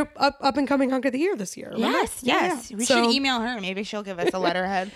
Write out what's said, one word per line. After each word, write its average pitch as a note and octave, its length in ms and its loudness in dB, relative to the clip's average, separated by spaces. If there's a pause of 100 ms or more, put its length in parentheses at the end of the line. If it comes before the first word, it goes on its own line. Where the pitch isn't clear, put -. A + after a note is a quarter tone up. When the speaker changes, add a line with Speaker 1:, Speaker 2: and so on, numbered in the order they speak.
(160)
Speaker 1:
up, C#4 240 2
up C4+ 160 2
and C#4 100 2
coming C4+ 240 2
hunk C4 140 0
of C4+ 80 2
the B3+ 80 -2
year F4+ 160 2
this G3+ 200 -8
year. - 160 -12
Remember? A#3 260 0
Speaker 2:
Yes, - 240 -2
Speaker 1:
Yeah, B3+ 180 2
Speaker 2:
yes. D#4 320 -2
Speaker 1:
yeah. G#3 40 -12
Speaker 2:
We A3+ 80 -4
Speaker 1:
So A#3+ 200 4
Speaker 2:
should A#3 100 4
email C4+ 260 0
her. A#3 200 -4
Maybe F#3+ 240 -4
she'll G#3 180 -6
give G3 160 -8
us E3+ 160 0
a F#3+ 60 -4
letterhead. F#3 560 0